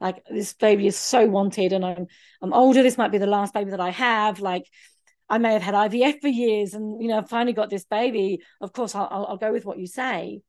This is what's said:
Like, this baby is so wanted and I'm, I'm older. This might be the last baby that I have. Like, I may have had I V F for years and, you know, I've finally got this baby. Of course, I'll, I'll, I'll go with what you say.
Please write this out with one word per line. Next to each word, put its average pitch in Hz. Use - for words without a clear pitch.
Like, 185
this 202
baby 202
is 185
so 240
wanted 196
and 190
I'm, 180
I'm 185
older. 262
This 247
might 220
be 208
the 196
last 202
baby 202
that 190
I 180
have. 214
Like, 185
I 220
may 233
have 214
had 202
I 208
V 240
F 294
for 285
years 220
and, 214
you 226
know, 220
I've -
finally 240
got 214
this 196
baby. 208
Of 190
course, 226
I'll, 196
I'll, 202
I'll 202
go 220
with 220
what 196
you 185
say. 208